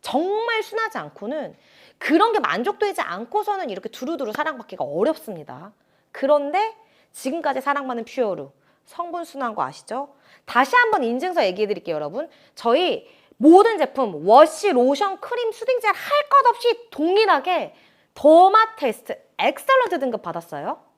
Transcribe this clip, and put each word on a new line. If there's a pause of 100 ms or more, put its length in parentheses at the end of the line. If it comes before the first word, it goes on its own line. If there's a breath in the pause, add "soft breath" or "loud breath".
정말
순하지
않고는 (420 soft breath)
그런
게
만족되지
않고서는
이렇게
두루두루
사랑받기가
어렵습니다. (400)
그런데 (360 soft breath)
지금까지
사랑받는
퓨어루 (320)
성분
순한
거
아시죠? (300 soft breath)
다시
한번
인증서
얘기해
드릴게요,
여러분. (260 soft breath)
저희 (260 soft breath)
모든
제품,
워시,
로션,
크림,
수딩젤
할
것
없이
동일하게 (400 soft breath)
더마
테스트 (200)
엑설런트
등급
받았어요. (200)